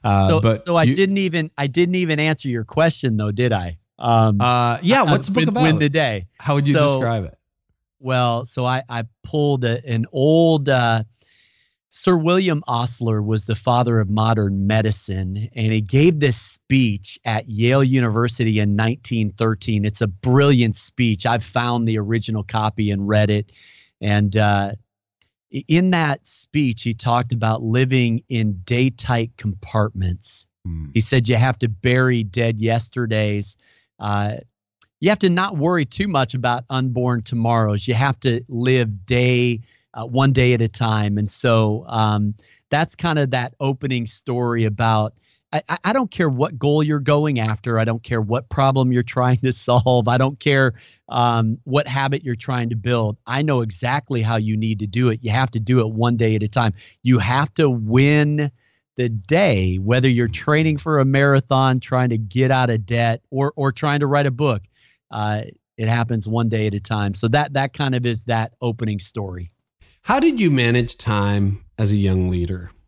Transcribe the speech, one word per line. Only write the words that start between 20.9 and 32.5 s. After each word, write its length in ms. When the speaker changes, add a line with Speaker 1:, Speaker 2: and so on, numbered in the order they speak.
Speaker 2:
I've 180
found 440
the 120
original 440
copy 480
and 180
read 200
it, 220
and, 380
uh, 340
I-, 140
in 240
that 340
speech, 580
he 100
talked 380
about 300
living 680
in 340
day-tight 720
compartments. 1080
Speaker 1:
Hmm. 280
Speaker 2:
He 80
said, 260
"You 80
have 240
to 100
bury 540
dead 360